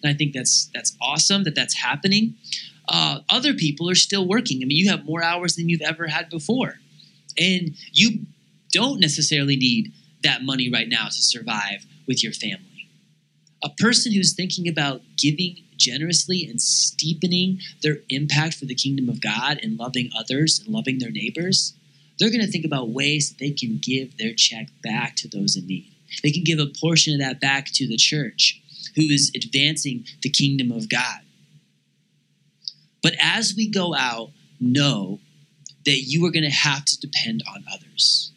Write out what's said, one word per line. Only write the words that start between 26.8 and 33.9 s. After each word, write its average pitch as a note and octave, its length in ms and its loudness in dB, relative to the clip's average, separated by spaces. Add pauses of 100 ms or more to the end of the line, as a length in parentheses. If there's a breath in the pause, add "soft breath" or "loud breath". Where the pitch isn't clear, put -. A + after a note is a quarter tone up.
portion D#3+ 340 2
of C#3 60 0
that C3 200 -4
back C#3 340 0
to B2+ 140 -4
the A2+ 80 -4
church - 640 2 (340 loud breath)
who D3+ 80 2
is C#3+ 320 2
advancing C3+ 680 0 (180 loud breath)
the C#3+ 80 -2
kingdom C#3 400 2
of A2+ 180 -6
God. B2 320 -2 (1800 loud breath)
But E3+ 180 4
as F#3+ 360 2
we G#3+ 120 0
go F3+ 260 0